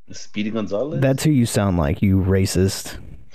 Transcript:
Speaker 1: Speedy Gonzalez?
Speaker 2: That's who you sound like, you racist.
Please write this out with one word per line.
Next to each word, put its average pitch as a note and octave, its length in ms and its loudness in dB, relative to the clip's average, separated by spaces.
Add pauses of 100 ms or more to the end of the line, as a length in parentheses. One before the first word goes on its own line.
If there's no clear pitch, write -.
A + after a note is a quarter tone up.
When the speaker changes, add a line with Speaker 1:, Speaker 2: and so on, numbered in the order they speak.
(120)
Speaker 1:
Speedy G#2 380 -6
Gonzalez? G#2+ 520 -4
Speaker 2:
That's C3+ 220 0
who D#3 60 4
you B2+ 160 4
sound G2 320 2
like, D#2 240 0
you F#2+ 180 4
racist. F#2+ 760 0 (380)